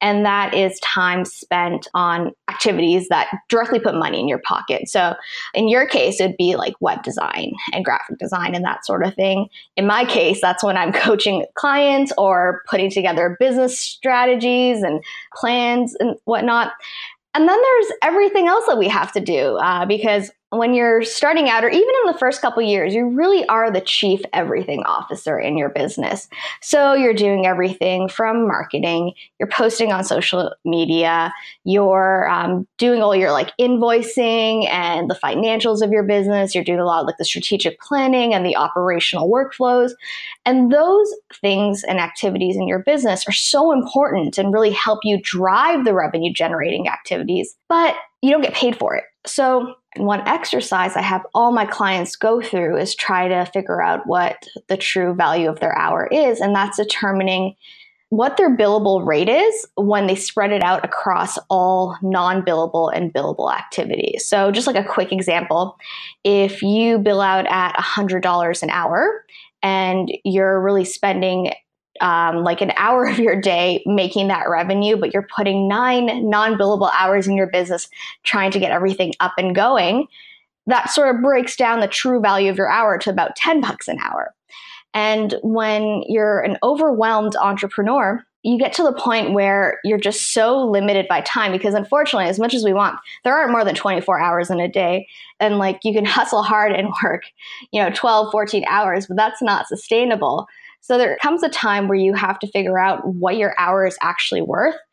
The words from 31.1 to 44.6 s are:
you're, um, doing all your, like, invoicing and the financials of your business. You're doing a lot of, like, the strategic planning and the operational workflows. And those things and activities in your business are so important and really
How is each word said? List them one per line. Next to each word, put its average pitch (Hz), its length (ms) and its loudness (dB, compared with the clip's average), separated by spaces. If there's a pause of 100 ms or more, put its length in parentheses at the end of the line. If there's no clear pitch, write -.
you're, 190 640 2
um, 180 360 -2 (120)
doing 240 240 2
all 208 120 4
your, 185 180 2
like, 143 180 0 (100)
invoicing 233 1080 2
and 170 420 -2
the 151 60 -2
financials 220 640 0
of 208 80 2
your 208 140 2
business. 202 500 0
You're 175 100 -2
doing 175 140 0
a 175 80 0
lot 165 140 0
of, 147 60 -2
like, - 120 -6
the - 60 -4
strategic - 560 -2
planning 262 520 2
and 185 140 0
the - 100 0
operational 170 720 0
workflows. 247 600 2 (560)
And 254 260 4
those 381 400 4 (220)
things 202 480 0
and 185 160 -2
activities 185 580 -2
in 185 120 -2
your 185 100 -2
business 240 500 0
are 196 40 -2
so 302 400 2
important 254 640 0
and 196 160 0
really 214 160 4